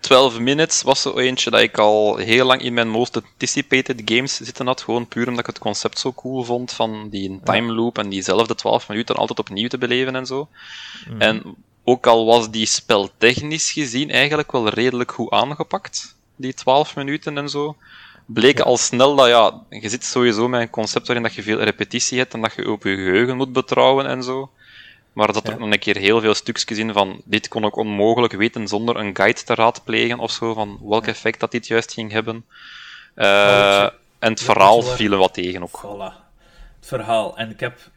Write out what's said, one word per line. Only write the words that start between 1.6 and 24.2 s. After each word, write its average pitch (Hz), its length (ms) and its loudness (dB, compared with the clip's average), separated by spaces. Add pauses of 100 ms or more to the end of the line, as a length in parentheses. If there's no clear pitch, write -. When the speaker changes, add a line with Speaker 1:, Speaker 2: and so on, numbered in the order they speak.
Speaker 1:
ik 110 180 2
al 107 380 4
heel 123 300 2
lang 131 140 2
in 123 140 -6
mijn 117 140 0
most 113 280 -2
anticipated 131 880 -4
games 120 320 0
zitten 123 300 -8
had, 127 160 -2
gewoon 117 260 -4
puur 120 180 -4
omdat 123 140 -6
ik 120 60 -6
het - 120 -10
concept - 400 -6
zo 127 140 -6
cool 127 320 -8
vond 120 280 -6
van 107 380 -6
die 98 200 -8
Speaker 2:
Ja. 95 140 -12
Speaker 1:
time 113 280 0
loop 117 260 -2
en 101 100 -6
diezelfde 110 460 -2
twaalf 113 340 -2
minuten 110 280 -4
altijd - 220 -4
opnieuw 107 300 -6
te 127 100 -6
beleven 127 380 -4
en 131 100 -8
zo. 135 220 -8 (600)
Speaker 2:
Mhm. 113 120 -8
Speaker 1:
En 110 220 2 (420)
ook 123 220 4
al 117 200 6
was 113 240 4
die 110 160 -2
speltechnisch 123 1040 0
gezien 139 380 -4
eigenlijk 143 420 0
wel 117 160 0
redelijk 123 440 -2
goed - 180 -6
aangepakt, - 880 -4 (200)
die 131 180 -8
twaalf 139 420 0
minuten 143 420 -8
en 143 100 -8
zo, 143 280 -6 (500)
bleek 120 320 4
Speaker 2:
Ja. - 60 2
Speaker 1:
al 123 120 2
snel 131 400 2
dat, 131 120 8
ja, 113 340 4 (180)
je 110 80 -8
zit 123 160 -6
sowieso 123 440 0
met 123 120 -2
een 113 100 -4
concept - 360 -4
waarin 120 180 -4
dat 117 100 -4
je 104 80 -12
veel 107 180 -2
repetitie 110 580 -2
hebt 127 160 -4
en 113 60 -8
dat 110 140 -2
je - 160 -6
op 104 140 -4
je 98 100 0
geheugen 98 420 0
moet 131 160 -4
betrouwen 131 540 2
en 131 160 -6